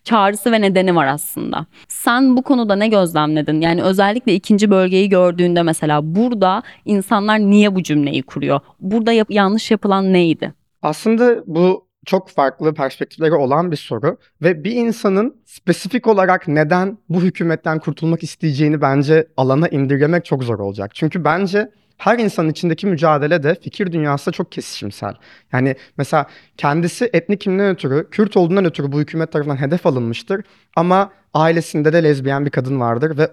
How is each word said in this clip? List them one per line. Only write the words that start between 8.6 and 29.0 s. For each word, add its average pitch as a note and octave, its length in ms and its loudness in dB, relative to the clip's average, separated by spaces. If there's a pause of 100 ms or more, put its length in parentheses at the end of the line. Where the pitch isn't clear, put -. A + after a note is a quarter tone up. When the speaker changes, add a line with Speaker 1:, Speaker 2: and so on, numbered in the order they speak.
Speaker 1:
Burada A3 320 0
yap-, G#3+ 220 0
yanlış G3+ 360 0
yapılan F#3+ 420 2
neydi? D#3+ 420 2 (280)
Speaker 2:
Aslında A3+ 540 2 (100)
bu F3+ 400 0 (200)
çok F#3 220 -2
farklı D3+ 460 0
perspektifleri D3+ 600 -4
olan D3 360 0
bir D3+ 60 -4
soru C#3 420 -6 (240)
ve D#3 220 0
bir G#3+ 80 -4
insanın A3+ 720 -2
spesifik - 600 -4
olarak F#3+ 420 2
neden F3 500 0 (100)
bu E3+ 140 0
hükümetten E3 560 -2
kurtulmak D#3+ 440 -4
isteyeceğini D3+ 580 -2
bence C#3+ 560 2
alana C3+ 320 2
indirgemek D3 560 0
çok C3 200 -4
zor A#2 140 -4
olacak. G2+ 360 -8
Çünkü D#3+ 300 -4
bence F#3 460 0 (280)
her A3+ 200 0
insanın F#3+ 300 0
içindeki E3 380 -4
mücadele D#3 560 0
de D#3 120 0
fikir F3 380 -8
dünyası D3 340 -2
da F3 60 -4
çok - 200 -8
kesişimsel. - 640 -12 (380)
Yani C3 240 0 (220)
mesela D3 280 -2 (300)
kendisi E3+ 560 -2
etnik F#3+ 280 -2
kimliğinden F#3+ 340 0
ötürü, D3 360 -4
Kürt G#3 260 0
olduğundan F#3 280 2
ötürü D3 280 -4
bu D3 80 -2
hükümet D#3+ 320 -4